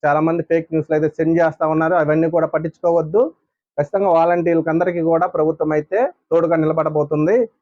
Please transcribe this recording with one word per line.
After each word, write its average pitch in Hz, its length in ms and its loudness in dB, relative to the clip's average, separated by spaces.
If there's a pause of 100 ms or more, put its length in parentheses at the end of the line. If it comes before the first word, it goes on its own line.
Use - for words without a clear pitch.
చాలా 151 180 2
మంది 165 220 0
ఫేక్ 165 280 -2
న్యూస్లు 160 260 -2
అయితే 156 140 0
సెండ్ 160 260 0
చేస్తా 165 300 0
ఉన్నారు. 160 300 0
అవన్నీ 160 340 2
కూడా 160 180 0
పట్టించుకోవద్దు. 165 760 -2 (560)
ఖచ్చితంగా 190 320 -2
వాలంటీర్లకు 165 600 2
అందరికీ 170 320 -2
కూడా 165 240 0
ప్రభుత్వం 156 460 -2
అయితే 151 260 -2 (280)
తోడుగా 165 300 0
నిలబడబోతుంది. 156 800 0 (260)